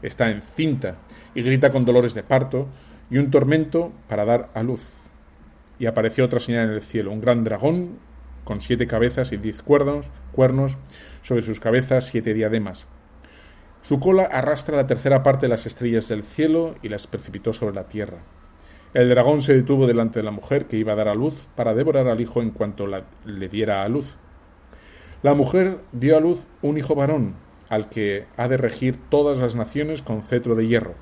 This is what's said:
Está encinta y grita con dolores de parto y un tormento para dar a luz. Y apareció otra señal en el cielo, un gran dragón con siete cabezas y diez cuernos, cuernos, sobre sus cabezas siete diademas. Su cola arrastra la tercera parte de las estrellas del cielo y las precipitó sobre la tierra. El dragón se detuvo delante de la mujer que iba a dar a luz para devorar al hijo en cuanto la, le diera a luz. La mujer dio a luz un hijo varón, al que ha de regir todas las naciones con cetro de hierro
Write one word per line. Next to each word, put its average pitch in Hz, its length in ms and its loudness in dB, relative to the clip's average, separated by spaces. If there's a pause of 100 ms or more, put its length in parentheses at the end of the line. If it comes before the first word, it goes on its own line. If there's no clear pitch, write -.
Está - 280 -2
encinta 110 680 -4 (360)
y 120 80 -6
grita 131 300 4
con 131 140 2
dolores 120 280 4
de 107 100 -8
parto 131 440 0 (420)
y 123 80 0
un 139 140 2
tormento 156 600 2 (160)
para 104 180 -2
dar 120 280 0
a 110 100 -4
luz. - 460 -8 (720)
Y 120 60 -4
apareció 113 400 0
otra 123 140 0
señal 117 300 -2
en 107 60 -4
el 107 60 -4
cielo, 101 300 -6
un 107 100 -8
gran 117 220 2
dragón 147 560 -2 (440)
con 101 180 -8
siete 117 260 -2
cabezas 123 440 0
y 107 60 -6
diez 104 240 -8
cuernos, 143 460 2 (260)
cuernos, 131 440 2 (440)
sobre 120 200 -2
sus 110 200 -6
cabezas 127 440 2
siete 113 280 -2
diademas. 107 520 -2 (960)
Su 139 180 -2
cola 190 240 4
arrastra 147 520 -2
la 139 120 2
tercera 135 360 2
parte 135 220 4
de 123 40 2
las 117 160 -2
estrellas 113 440 -2
del 107 140 -4
cielo 160 580 0
y 107 80 -10
las 104 180 -8
precipitó - 460 -8
sobre 104 220 -4
la 95 120 -10
tierra. 98 320 -10 (720)
El 123 160 6
dragón 127 320 6
se 139 140 6
detuvo 135 320 4
delante 117 320 2
de 107 40 -2
la 107 80 -4
mujer 135 360 -4
que 110 100 -4
iba 110 160 0
a - 20 0
dar 107 120 0
a 104 80 0
luz 143 400 -4
para 117 180 0
devorar 135 340 2
al 117 140 0
hijo 117 200 -2
en 113 100 -2
cuanto 104 340 -6
la, 98 200 -8 (200)
le 98 240 -10
diera 101 340 -2
a 101 60 -4
luz. 135 280 -4 (1040)
La 143 120 4
mujer 180 460 2 (120)
dio 131 260 4
a - 20 6
luz 170 260 0 (160)
un 147 160 0
hijo 143 160 -2
varón, 139 420 0 (340)
al 107 200 -2
que 101 380 -4 (100)
ha 120 100 -2
de 127 100 0
regir 123 400 -2 (120)
todas 147 300 2
las 120 160 -2
naciones 143 460 -6
con 110 200 -6
cetro 120 320 -2
de 110 140 0
hierro 110 340 0